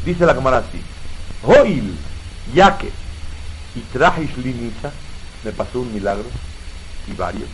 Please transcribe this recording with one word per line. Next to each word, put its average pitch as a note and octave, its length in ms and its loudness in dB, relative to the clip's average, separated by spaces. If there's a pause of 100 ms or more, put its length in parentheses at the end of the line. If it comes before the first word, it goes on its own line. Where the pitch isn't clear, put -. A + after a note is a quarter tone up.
Dice F3 220 2
la D#3 80 8
Gemara B2+ 240 4
así: - 240 -2 (640)
"Hoil, C#3+ 520 6 (580)
ya F#3 240 8
que, - 140 -4 (840)
y B2+ 40 -4 (140)
trajish D#3+ 440 4
linisa", B2 540 -4 (520)
me A2 80 -4
pasó F#2+ 280 -4
un B2 140 -4
milagro, G2+ 320 -2 (840)
y - 60 -8
varios. - 400 -4